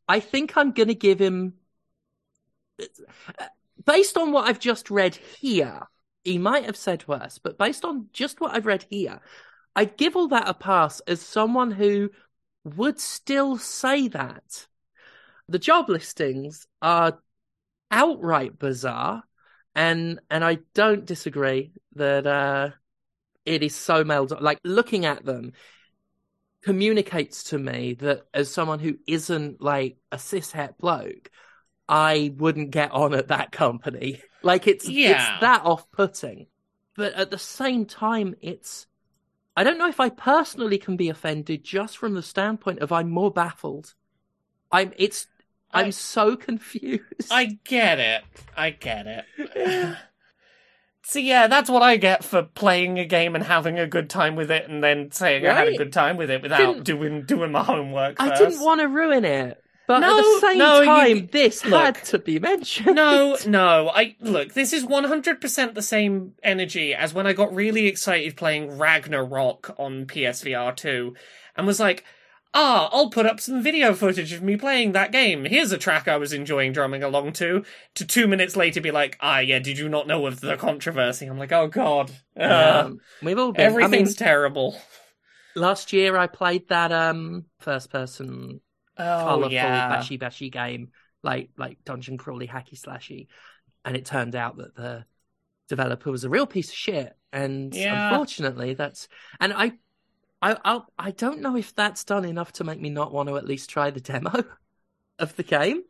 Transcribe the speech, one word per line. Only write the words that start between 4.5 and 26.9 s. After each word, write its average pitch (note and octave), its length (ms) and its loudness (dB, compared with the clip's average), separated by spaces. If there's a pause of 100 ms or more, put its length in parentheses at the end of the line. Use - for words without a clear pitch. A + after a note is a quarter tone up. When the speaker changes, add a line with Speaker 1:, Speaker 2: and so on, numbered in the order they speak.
Speaker 1:
just A#3 300 -4
read G3 260 2
here, D#3+ 720 -4 (360)
he F3+ 140 -2
might A#3 260 0
have A3 120 -10
said F3 300 -6
worse, - 320 -8
but - 200 -10
based A#3 260 -2
on C#4 280 -8
just - 280 -8
what D#4+ 140 -4
I've A3 120 -4
read G3 240 -2
here, G3+ 300 -8 (540)
I'd G#3 220 0
give D#4 200 0
all E4+ 120 0
that A#3 200 0
a F#3 60 -4
pass F3 460 0
as E3+ 200 -4
someone A#3 500 0
who G3+ 400 0 (540)
would F#3+ 340 -4
still C#4 600 -4
say C4 500 -2
that. - 580 -12 (840)
The F3 120 -2
job E4 280 4
listings D3 800 -6 (160)
are E3 360 2 (720)
outright G#3 680 0
bizarre, C3 640 -6 (520)
and, E3 460 0 (100)
and D#3+ 140 0
I E3 140 0 (160)
don't G#3 320 2
disagree C#3+ 680 -4 (220)
that, C#3 320 0
uh, C#3 440 -2 (720)
it D#3 180 -2
is D3+ 140 -2
so D#3+ 260 2
male D3 240 0
do-, C3 140 -8
like, D3+ 240 0
looking G3+ 400 0
at D3 200 -4
them B2 280 -8 (1120)
communicates G3 840 -2